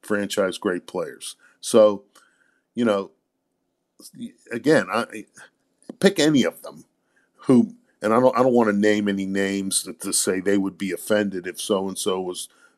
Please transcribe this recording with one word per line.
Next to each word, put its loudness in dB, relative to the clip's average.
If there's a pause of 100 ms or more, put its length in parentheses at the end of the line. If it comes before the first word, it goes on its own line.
franchise -2
great -4
players. -10 (240)
So, 6 (720)
you -2
know, 0 (1400)
again, 0
I, -6 (760)
pick 2
any 4
of -6
them -20 (580)
who, 4 (280)
and 0
I 4
don't, 2
I 2
don't 4
wanna 4
name 2
any -2
names -4
to, -14
to -8
say -2
they 0
would -4
be -6
offended -2
if -10
so-and-so -2
was, -10 (300)